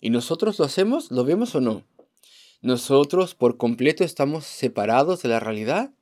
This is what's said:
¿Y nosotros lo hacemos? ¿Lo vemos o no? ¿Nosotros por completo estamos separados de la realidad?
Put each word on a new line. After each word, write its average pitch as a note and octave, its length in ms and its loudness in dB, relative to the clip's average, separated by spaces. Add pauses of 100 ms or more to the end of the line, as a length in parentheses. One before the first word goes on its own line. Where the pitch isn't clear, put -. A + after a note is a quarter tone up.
¿Y A2+ 80 -4
nosotros D#3+ 500 -2
lo D#3 60 4
hacemos? G#3+ 460 -2
¿Lo B2 120 0
vemos F#3 320 0
o C#3+ 60 0
no? A2+ 240 -2 (760)
¿Nosotros C#3+ 720 2
por A#2+ 200 2
completo B2 480 0
estamos D3+ 400 -2
separados B2+ 760 0
de B2 80 -2
la A2+ 100 2
realidad? A2 640 -4